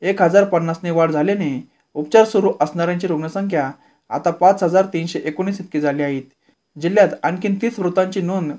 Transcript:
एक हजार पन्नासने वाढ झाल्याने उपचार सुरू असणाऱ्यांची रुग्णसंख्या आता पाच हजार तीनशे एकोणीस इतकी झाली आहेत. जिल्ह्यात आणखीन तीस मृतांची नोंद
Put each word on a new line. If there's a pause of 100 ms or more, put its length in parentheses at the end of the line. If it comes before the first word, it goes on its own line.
एक
हजार
पन्नासने
वाढ
झाल्याने (260)
उपचार
सुरू (100)
असणाऱ्यांची
रुग्णसंख्या (380)
आता
पाच
हजार
तीनशे
एकोणीस
इतकी
झाली
आहेत. (580)
जिल्ह्यात (140)
आणखीन
तीस
मृतांची
नोंद